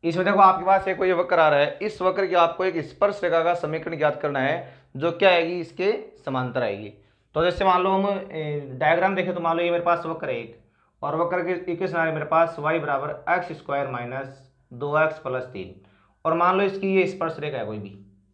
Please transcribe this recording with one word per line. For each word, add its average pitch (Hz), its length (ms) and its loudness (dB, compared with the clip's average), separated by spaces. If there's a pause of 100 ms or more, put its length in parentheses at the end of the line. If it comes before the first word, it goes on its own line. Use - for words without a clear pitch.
इसमें 170 220 0
देखो 202 140 2
आपके 185 260 6
पास 190 220 4
एक 190 100 -2
कोई 185 160 2
वक्र 175 260 2
आ 156 100 8
रहा 143 100 4
है, 147 200 0
इस 214 220 -6
वक्र 185 240 0
की 180 120 -2
आपको 170 280 2
एक 175 160 0
स्पर्श 202 420 -2
रेखा 170 200 2
का 175 120 2
समीकरण 160 420 -6
ज्ञात 147 240 2
करना 143 180 -2
है, 143 340 -2 (220)
जो 156 180 0
क्या 190 160 6
आएगी, 175 300 2
इसके 180 320 -2 (340)
समांतर 127 380 -2
आएगी। 104 300 -4 (420)
तो 156 80 0
जैसे 180 220 0
मान 185 160 6
लो 190 100 2
हम, 196 160 2
ए, 156 520 -4 (140)
diagram 170 420 2
देखें, 180 180 -2
तो 175 60 -6
मान 165 180 0
लो 170 60 0
ये 175 80 0
मेरे 170 120 0
पास 170 220 2
वक्र 156 240 -6
है 123 60 -2
एक, 113 240 -12 (420)
और 143 160 -4
वक्र 175 260 -2
के 175 280 -4
equation 170 240 -4
आ 170 40 0
रही 160 80 0
है 160 60 -2
मेरे 151 140 -4
पास 165 300 2
y 156 220 -2
बराबर 147 540 -4
एक्स 180 200 -4
स्क्वायर 139 360 -6
माइनस 127 520 -10 (300)
दो 143 280 -4
एक्स 156 200 0
प्लस 131 260 -6
तीन, 92 300 -14 (500)
और 160 100 2
मान 180 220 2
लो 202 60 2
इसकी 190 320 0
ये 185 120 4
स्पर्श 160 320 -6
रेखा 147 180 -6
है 113 80 -6
कोई 107 140 -8
भी 98 180 -14 (360)